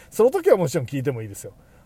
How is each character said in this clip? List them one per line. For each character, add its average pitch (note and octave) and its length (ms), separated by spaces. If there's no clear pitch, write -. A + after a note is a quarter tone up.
そ - 120
の B3+ 80
時 F4 200
は A#3+ 60
も F3 120
ち D3 80
ろ C#3+ 60
ん A#2 40
聞 C#3+ 120
い C3 40
て C3+ 80
も A#2 120
い - 20
い G#2+ 40
で G2+ 60
す - 100
よ。 - 100